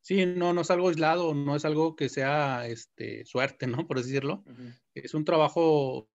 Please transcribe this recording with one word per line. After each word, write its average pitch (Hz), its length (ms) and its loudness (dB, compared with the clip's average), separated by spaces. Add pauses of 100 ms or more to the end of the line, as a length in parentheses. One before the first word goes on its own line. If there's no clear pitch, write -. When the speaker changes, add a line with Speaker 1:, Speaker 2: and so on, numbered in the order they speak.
Speaker 1:
Sí, 190 240 2
no, 175 280 0
no 175 80 2
es 165 100 -2
algo 180 180 4
aislado, 160 440 2
no 143 220 0
es 147 100 -4
algo 156 300 0
que 143 140 -2
sea, 135 580 -2
este, 113 580 -10
suerte, 131 420 -2
¿no? 127 200 -4
Por 131 100 -2
así 123 120 -4
decirlo. 139 360 -4
Speaker 2:
Ujú. 123 180 -20 (300)
Speaker 1:
Es - 200 -12
un 156 120 -2
trabajo 151 840 2 (100)